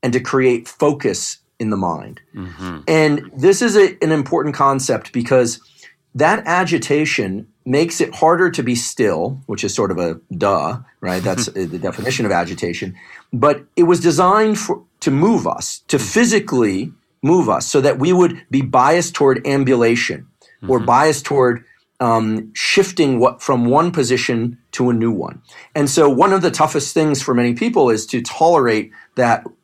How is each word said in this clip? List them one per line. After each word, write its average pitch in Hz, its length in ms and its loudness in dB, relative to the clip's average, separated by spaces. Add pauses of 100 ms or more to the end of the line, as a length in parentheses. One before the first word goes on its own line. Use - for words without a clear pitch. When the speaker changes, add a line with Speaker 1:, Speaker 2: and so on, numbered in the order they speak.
Speaker 1:
and 127 100 -2
to 127 80 0
create 131 480 0
focus 139 680 -2 (220)
in 110 100 -4
the 101 80 -2
mind. 82 420 -6 (160)
Speaker 2:
Mm-hmm. 90 520 -12
Speaker 1:
And 156 500 0
this 185 240 4
is 226 160 2
a, 196 260 4
an 160 80 0
important 147 420 -2
concept 135 600 -2
because 120 480 0 (540)
that 160 300 0
agitation 147 1000 -2 (180)
makes 151 360 0
it - 120 -2
harder 170 380 2
to 170 100 -6
be 120 140 -2
still, 110 680 -4
which - 180 -8
is 98 100 -4
sort 101 180 -2
of 85 60 -4
a 85 220 -4 (180)
duh, 98 420 0 (200)
right? 92 240 -6
That's 92 240 -4
Speaker 2:
<laughs> - 20 -10
Speaker 1:
uh, - 60 -18
the 90 240 -6
definition 113 460 -6
of 101 80 -2
agitation. 87 600 -6 (360)
But 143 320 0 (140)
it 175 60 6
was 175 180 2
designed 190 580 2
for, - 240 -6 (180)
to 151 100 0
move 151 360 2
us, - 400 -8
to 151 120 0
physically 127 920 0 (300)
move 156 260 2
us 92 200 0
so 147 120 2
that 131 200 2
we 156 120 2
would 180 400 2
be 135 100 2
biased 139 520 2
toward 135 340 2
ambulation 123 800 0 (400)
or 131 120 2
Speaker 2:
Mm-hmm. 113 60 -4
Speaker 1:
biased 139 400 2
toward, 123 380 0 (380)
um, 110 520 0
shifting 165 680 0
what, 123 220 0
from 123 240 0
one 151 260 2
position 120 680 -2 (160)
to 123 160 0
a 120 40 2
new 113 180 0
one. 90 300 -8 (320)
And 143 160 0
so 151 200 4
one 170 240 2
of 190 80 0
the 170 100 0
toughest 143 420 -2
things 151 280 0
for 131 120 -2
many 120 200 0
people 190 360 0
is 107 180 -2
to 120 140 -4
tolerate 123 680 0 (240)
that 117 300 0 (180)